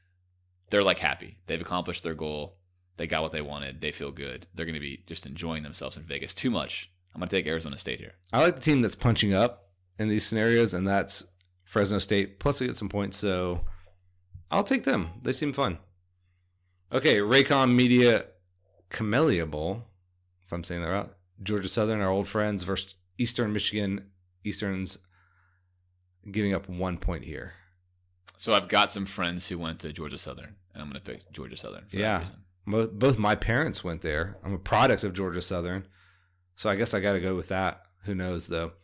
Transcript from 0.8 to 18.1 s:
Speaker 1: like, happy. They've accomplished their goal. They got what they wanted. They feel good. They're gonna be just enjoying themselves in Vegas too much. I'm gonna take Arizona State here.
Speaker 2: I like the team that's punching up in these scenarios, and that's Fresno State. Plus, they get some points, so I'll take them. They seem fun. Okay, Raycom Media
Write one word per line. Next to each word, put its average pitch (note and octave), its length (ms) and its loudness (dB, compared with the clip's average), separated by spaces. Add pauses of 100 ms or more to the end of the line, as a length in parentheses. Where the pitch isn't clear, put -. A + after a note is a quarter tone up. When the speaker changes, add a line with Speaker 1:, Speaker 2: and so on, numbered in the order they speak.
Speaker 1:
like, F#2 160 4
happy. - 480 -4
They've D#2+ 140 -4
accomplished F2 420 -4
their E2 120 -4
goal. D2+ 440 -8 (380)
They E2 100 -6
got D#2+ 160 -2
what D#2+ 80 -2
they D#2 120 -4
wanted. C#2+ 380 -10
They D#2 120 -4
feel C#2+ 180 -8
good. C2+ 440 -12
They're E2+ 120 -6
gonna D#2+ 140 -8
be C#2 260 -10
just - 180 -10
enjoying D#2+ 380 -8
themselves C#2+ 340 -8
in - 60 -16
Vegas C#2 320 -8
too - 160 -2
much. D#2 400 -6 (240)
I'm D#2+ 60 -14
gonna F2+ 100 -4
take F#2+ 160 0
Arizona D#2 320 -4
State - 220 -6
here. - 140 -18 (180)
Speaker 2:
I A#2 100 4
like E3+ 120 6
the C#3+ 60 -10
team C#3+ 220 4
that's G#2+ 140 2
punching G#2+ 380 4
up A2+ 280 4 (360)
in A2 100 0
these G#2+ 180 2
scenarios, A2+ 480 4
and F#2 120 0
that's G2 380 2 (400)
Fresno G2+ 340 2
State. G2 400 2
Plus, C#3+ 200 0
they B2+ 80 0
get A#2 100 -4
some G2+ 140 -4
points, G2+ 260 -2
so F2+ 480 0 (880)
I'll F#3+ 140 2
take C4 200 0
them. E2+ 240 0 (140)
They A#2+ 100 0
seem C#3 220 -2
fun. A#2 240 0 (1120)
Okay, C3+ 280 4
Raycom C3 540 6
Media B2 520 6 (640)